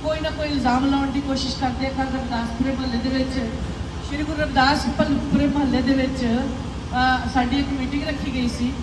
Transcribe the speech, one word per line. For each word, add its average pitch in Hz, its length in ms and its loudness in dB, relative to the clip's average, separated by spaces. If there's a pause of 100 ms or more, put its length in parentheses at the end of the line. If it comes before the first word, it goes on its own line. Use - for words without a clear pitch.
ਕੋਈ 311 160 0
ਨਾ 311 100 0
ਕੋਈ 302 180 -2
ਇਲਜ਼ਾਮ 254 420 2
ਲਾਉਣ 277 220 2
ਦੀ 277 100 0
ਕੋਸ਼ਿਸ਼ 269 380 -2
ਕਰਦੇ 254 280 -2
ਆ। - 100 0
ਕੱਲ੍ਹ 262 120 0
ਰਵਿਦਾਸਪੁਰੇ 247 680 -2
ਮੁਹੱਲੇ 254 220 -2
ਦੇ 240 200 0
ਵਿੱਚ, 262 160 0 (760)
ਸ਼੍ਰੀ 294 160 -4
ਗੁਰੂ 294 180 -2
ਰਵਿਦਾਸਪੁਰੇ 277 1040 2
ਮੁਹੱਲੇ 262 340 2
ਦੇ 254 120 4
ਵਿੱਚ, 262 320 0
ਅਹ, 247 1080 0
ਸਾਡੀ 247 260 2
ਇੱਕ 277 80 0 (120)
ਮੀਟਿੰਗ 277 240 -2
ਰੱਖੀ 240 300 -4
ਗਈ 247 140 0
ਸੀ 240 240 -2 (120)